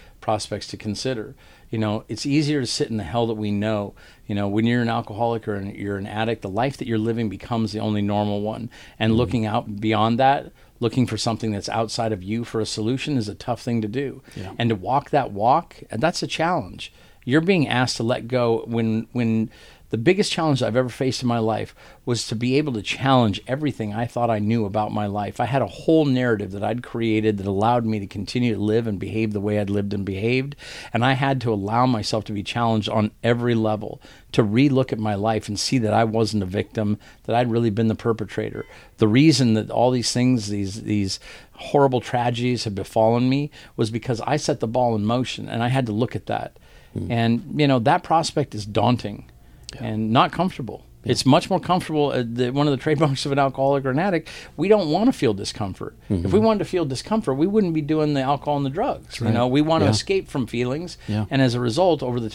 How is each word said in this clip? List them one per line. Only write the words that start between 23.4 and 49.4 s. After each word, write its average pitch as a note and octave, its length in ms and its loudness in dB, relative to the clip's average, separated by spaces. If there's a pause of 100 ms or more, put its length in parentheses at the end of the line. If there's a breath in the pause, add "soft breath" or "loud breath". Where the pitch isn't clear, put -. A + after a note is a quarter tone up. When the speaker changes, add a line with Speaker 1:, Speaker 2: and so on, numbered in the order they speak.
Speaker 1:
everything B2 480 -4
I A#2 120 -4
thought A#2+ 240 0
I A2 100 0
knew A2 240 2
about G#2+ 280 -2
my G#2+ 140 -2
life. G2+ 320 -6
I B2 60 0
had B2+ 180 0
a A2 40 0
whole D#3+ 380 2
narrative B2 480 2
that G2+ 120 -6
I'd A#2 180 -2
created A2 560 0
that F#2+ 80 -6
allowed A2 400 2
me A2 140 -2
to G2 60 -8
continue A#2 480 -2
to G2 60 -4
live A2 280 2
and G2+ 100 -4
behave G#2+ 340 -2
the G#2 80 -4
way G#2 200 0
I'd G2 100 -2
lived G2+ 240 -2
and G2+ 100 -4
behaved. A#2+ 520 -2 (360 loud breath)
And A#2 120 2
I C3+ 80 4
had C3+ 300 0
to A#2 100 2
allow G#2+ 340 2
myself A2 380 0
to - 80 -8
be G2+ 100 -4
challenged A2 460 0
on G#2+ 240 2 (100)
every A#2+ 320 2
level, G#2+ 460 -2 (320 loud breath)
to C#3 100 4
relook B2+ 500 4
at A2+ 60 -2
my G#2+ 160 -2
life G#2+ 340 0
and G2+ 100 -4
see - 200 0
that G#2+ 160 2
I A2 80 6
wasn't A2 400 0
a F#2+ 40 -4
victim, G#2 520 -2 (260 soft breath)
that A2+ 120 0
I'd B2 140 2
really A#2 200 2
been A2+ 180 2
the G#2+ 60 2
perpetrator. A2 720 -4 (320 loud breath)
The A2 100 6
reason B2+ 460 6
that G#2+ 160 0
all A#2+ 220 2
these B2 200 0
things, B2 360 2
these, G2+ 340 -4
these G#2 380 -2 (320 loud breath)
horrible C#3 480 2
tragedies A#2+ 640 -2
have G#2+ 100 -4
befallen A2+ 540 2
me C#3+ 220 0 (260 loud breath)
was A2+ 160 0
because A#2 300 -4
I C#3 140 -2
set D3 220 -2
the A2+ 100 -2
ball A#2+ 280 2
in G#2 80 0
motion, A2+ 440 -2
and A2+ 140 -4
I B2 60 0
had C3 180 0
to A2 60 -2
look A2 240 0
at G2+ 100 -12
that. - 320 -6 (340 soft breath)
Speaker 2:
Hmm. F#2+ 200 -6
Speaker 1:
And, A#2 480 0
you D3 80 4
know, C3+ 100 4
that D3+ 240 2
prospect D#3 500 0
is G#2 140 -8
daunting. G#2 640 -2 (440 soft breath)